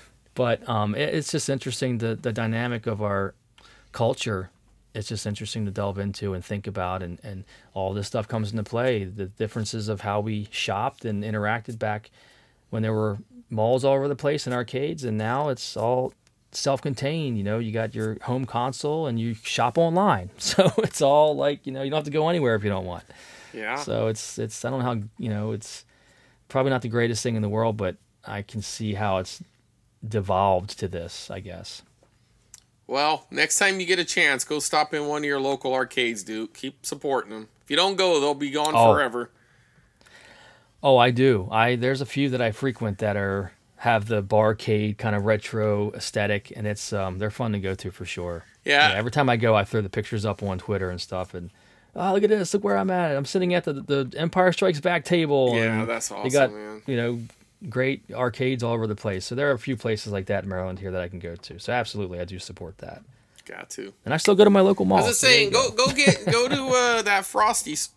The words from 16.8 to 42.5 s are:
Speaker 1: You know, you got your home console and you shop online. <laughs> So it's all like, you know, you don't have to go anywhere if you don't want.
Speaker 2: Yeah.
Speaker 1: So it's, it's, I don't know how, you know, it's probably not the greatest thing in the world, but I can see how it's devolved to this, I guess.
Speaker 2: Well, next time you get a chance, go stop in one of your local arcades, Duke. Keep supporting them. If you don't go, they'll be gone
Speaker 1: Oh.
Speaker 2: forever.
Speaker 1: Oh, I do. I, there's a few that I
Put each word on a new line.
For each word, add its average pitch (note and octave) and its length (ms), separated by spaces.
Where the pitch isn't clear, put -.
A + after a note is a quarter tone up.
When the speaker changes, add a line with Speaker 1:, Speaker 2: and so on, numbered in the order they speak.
Speaker 1:
You G2+ 60
know, G#2+ 160
you A2+ 120
got A2+ 220
your A2 300
home C3 220
console C3+ 600
and A#2 120
you A2+ 160
shop - 420
online. E3 560
<laughs> - 60
So - 400
it's - 220
all D3+ 340
like, C#3 320
you C3+ 40
know, C3 120
you C#3 80
don't D3+ 60
have D3 80
to D3 60
go D#3 180
anywhere C#3+ 260
if G2+ 80
you G#2 80
don't F#2+ 140
want. F2 180
Speaker 2:
Yeah. A2 220
Speaker 1:
So A2+ 320
it's, - 320
it's, A2+ 260
I A#2+ 60
don't C3+ 80
know B2 60
how, A#2+ 140
you A#2+ 100
know, G#2+ 220
it's - 340
probably C3+ 220
not B2+ 100
the A#2+ 80
greatest A#2 320
thing A#2 140
in A2 80
the G#2 60
world, A2 280
but F#2 180
I G#2 160
can G#2 200
see G#2+ 340
how G2 240
it's - 240
devolved G2 720
to G2+ 80
this, E2+ 440
I F#2+ 80
guess. F#2 420
Speaker 2:
Well, C#3+ 440
next D3+ 260
time G3 220
you F3+ 60
get F3+ 140
a E3+ 60
chance, D3 380
go D3+ 160
stop D3+ 340
in D3 140
one D3 140
of D3+ 40
your C#3+ 140
local C3+ 340
arcades, A#2+ 500
Duke. A2 300
Keep - 320
supporting C3+ 460
them. A2 160
If - 80
you D3 40
don't F#3+ 200
go, F3+ 240
they'll C#3+ 160
be C#3 160
gone D3+ 240
Speaker 1:
Oh. A#2 180
Speaker 2:
forever. A#2+ 380
Speaker 1:
Oh, C#3 140
I B2 120
do. A#2+ 420
I, A#2 260
there's C3 240
a C#3 40
few C#3 240
that B2 120
I A2+ 100